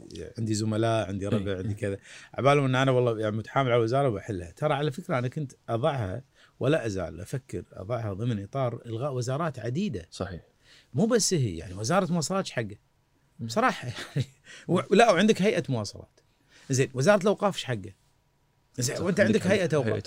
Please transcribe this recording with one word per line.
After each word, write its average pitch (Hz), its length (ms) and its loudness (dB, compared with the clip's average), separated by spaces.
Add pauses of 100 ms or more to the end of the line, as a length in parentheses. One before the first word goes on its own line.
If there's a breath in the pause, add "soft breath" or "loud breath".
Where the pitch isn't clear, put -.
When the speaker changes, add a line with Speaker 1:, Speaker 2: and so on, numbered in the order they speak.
(380)
Speaker 1:
عندي 110 160 -2
زملاء، 110 540 0
عندي 98 200 -4
ربع، 101 240 -2
Speaker 2:
إي. 92 60 -4
Speaker 1:
عندي 104 160 -4
كذا، 101 240 -4 (360 loud breath)
عبالهم 139 320 4
إن 131 100 2
أنا 135 160 4
والله، 123 280 2
يعني، 107 180 0
متحامل 127 340 0
على 120 60 6
الوزارة 127 320 2
وبحلها. 90 420 -6
ترى 151 220 -2
على 143 180 -2
فكرة 156 280 -4
أنا 123 80 -2
كنت 135 240 -6 (180)
أضعها 117 540 -2 (360 soft breath)
ولا 131 260 0
أزال 87 360 -6
أفكر 104 420 -10 (100)
أضعها 107 400 -6
ضمن 104 300 -4
إطار 120 420 -4
إلغاء 120 280 -6
وزارات 131 460 -4
عديدة. 120 520 -4
Speaker 2:
صحيح. 90 300 -8 (520 soft breath)
Speaker 1:
مو 156 120 2
بس 226 280 2
هي، 113 240 0
يعني، 90 160 -10
وزارة 151 380 0
مواصلات 180 340 0
إيش - 60 -10
حقه؟ 107 260 -6 (640)
Speaker 2:
مم. 113 80 -8
Speaker 1:
بصراحة، 202 400 0
يعني، - 400 -4 (400 loud breath)
و-، 175 280 2
لا، 226 160 10
وعندك 185 300 4
هيئة 190 280 2
مواصلات. 101 500 -6 (500 soft breath)
زين، 127 240 2
وزارة 165 280 4
الأوقاف 196 340 2
إيش - 80 -8
حقه؟ 101 300 -6 (840)
زين، 127 180 -2
Speaker 2:
صح، - 60 -6
Speaker 1:
وأنت 175 180 0
عندك 202 220 4
Speaker 2:
عندك 175 60 -2
Speaker 1:
هيئة 185 280 2
أوقاف. 113 180 2
Speaker 2:
هيئة 104 140 -2